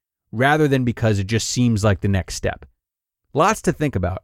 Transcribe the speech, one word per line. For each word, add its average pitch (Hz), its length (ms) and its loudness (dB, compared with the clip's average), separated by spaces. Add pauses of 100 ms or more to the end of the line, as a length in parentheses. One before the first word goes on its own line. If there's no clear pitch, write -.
(300)
rather 147 380 2
than 131 160 2
because 110 340 0
it 98 80 -2
just 110 240 -2
seems 120 320 0
like 104 180 2
the - 60 -4
next 98 300 -2
step. - 280 -6 (720)
Lots 185 280 2
to 170 120 0
think 147 200 -4
about, 92 300 -4